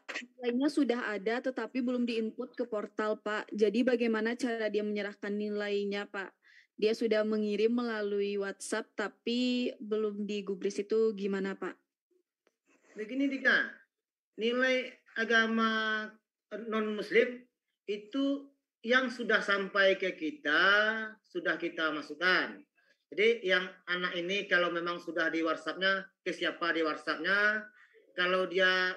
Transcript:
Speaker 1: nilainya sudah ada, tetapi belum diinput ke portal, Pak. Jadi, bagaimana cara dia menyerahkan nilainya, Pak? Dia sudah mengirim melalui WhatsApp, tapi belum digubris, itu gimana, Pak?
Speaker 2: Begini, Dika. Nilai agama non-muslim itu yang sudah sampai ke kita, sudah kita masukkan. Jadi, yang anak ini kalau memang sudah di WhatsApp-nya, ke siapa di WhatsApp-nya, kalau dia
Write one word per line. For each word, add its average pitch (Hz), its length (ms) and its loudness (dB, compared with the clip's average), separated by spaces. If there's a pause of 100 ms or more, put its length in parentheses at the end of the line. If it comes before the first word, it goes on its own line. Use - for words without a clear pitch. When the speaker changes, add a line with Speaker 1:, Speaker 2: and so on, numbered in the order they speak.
(380)
Speaker 1:
nilainya 247 320 0
sudah 240 400 0
ada, 214 320 -2
tetapi 254 400 -4
belum 240 240 0
diinput 226 480 -4
ke 254 160 -4
portal, 214 480 -4
Pak. 208 320 -4
Jadi, 214 320 4
bagaimana 233 560 2
cara 226 320 -2
dia 208 160 -2
menyerahkan 208 480 -4
nilainya, 202 720 -2
Pak? 196 240 -8 (480)
Dia 214 160 2
sudah 214 320 2
mengirim 214 480 0
melalui 202 640 -2
WhatsApp, 196 560 -6
tapi 247 880 -2
belum 208 480 -2
digubris, 196 480 -4
itu 220 400 2
gimana, 196 400 -2
Pak? - 160 -8 (1200)
Speaker 2:
Begini, 247 320 -2
Dika. 240 400 2 (720)
Nilai 247 480 2 (320)
agama 220 880 2 (640)
non-muslim 214 720 0 (480)
itu 277 560 -2 (400)
yang 254 240 4
sudah 214 320 2
sampai 196 560 2
ke 185 160 -2
kita, 151 480 0 (640)
sudah 165 320 -4
kita 160 320 -2
masukkan. 151 720 0 (480)
Jadi, 226 320 2
yang 185 240 2 (240)
anak 180 240 -2
ini 190 320 -2
kalau 175 240 2
memang 170 320 -4
sudah 160 320 -2
di 165 80 0
WhatsApp-nya, 180 640 0 (160)
ke 185 80 -6
siapa 165 400 -2
di 160 160 2
WhatsApp-nya, 196 800 0 (480)
kalau 185 320 2
dia 185 500 2